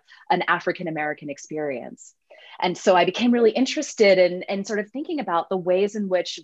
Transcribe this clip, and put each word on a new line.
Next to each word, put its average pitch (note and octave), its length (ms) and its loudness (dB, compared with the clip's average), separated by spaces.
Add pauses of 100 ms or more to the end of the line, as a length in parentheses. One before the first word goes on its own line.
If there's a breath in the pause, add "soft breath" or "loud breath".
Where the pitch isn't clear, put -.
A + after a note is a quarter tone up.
(300 loud breath)
an F3+ 180 2
African-American D#3+ 840 -4
experience. C#3+ 840 -10 (440 loud breath)
And F3 200 -2
so F#3+ 180 4
I F3 80 6
became G#3 280 0
really A#3 200 4
interested A#3 680 2
in, F3+ 260 2
in G3 200 -6
sort G#3 160 -4
of G#3 100 -8
thinking D4+ 300 -8
about E3+ 300 -4
the F#3+ 80 -2
ways F#3 400 0
in G#3 100 -4
which F3 360 -2